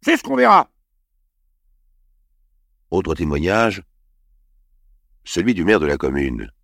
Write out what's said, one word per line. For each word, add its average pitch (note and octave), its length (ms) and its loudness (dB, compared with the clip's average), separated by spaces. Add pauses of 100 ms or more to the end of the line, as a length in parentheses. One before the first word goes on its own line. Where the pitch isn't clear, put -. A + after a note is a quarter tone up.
C'est D4+ 160 2
ce - 40 -8
qu'on C4+ 140 -6
verra. » A3 340 4 (2250)
Autre F2 240 -2
témoignage, F2+ 680 -2 (1400)
celui G#2+ 300 -2
du E2+ 100 -4
maire G2+ 160 4
de D2+ 60 -2
la C#2+ 100 0
commune. C2+ 560 -4 (120)